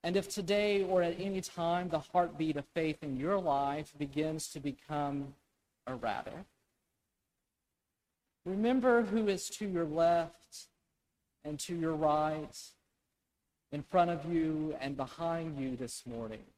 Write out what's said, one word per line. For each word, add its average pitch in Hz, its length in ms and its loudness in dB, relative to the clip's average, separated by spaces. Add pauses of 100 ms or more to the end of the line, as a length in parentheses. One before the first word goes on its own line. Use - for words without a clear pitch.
And 180 140 0
if 185 100 0
today 202 540 2
or 185 220 4
at 170 160 -2
any 190 220 -2
time 175 480 -2
the 165 100 2
heartbeat 160 580 0
of 143 160 -6
faith 160 300 -2
in 135 160 -4
your 180 180 2
life 143 640 0
begins 151 540 -2
to 156 60 -10
become 143 760 -4 (520)
erratic, 120 580 -6 (2000)
remember 233 600 4
who 214 240 2
is 196 240 0
to 214 160 -6
your 175 180 0
left 165 800 0 (800)
and 151 140 -6
to 175 160 -6
your 165 180 0
right, 151 640 2 (1120)
in 147 120 -6
front 175 260 4
of 165 220 -2
you 156 500 0
and 139 160 -4
behind 165 600 -4
you 131 160 -4
this 120 300 -8
morning. 113 380 -8 (140)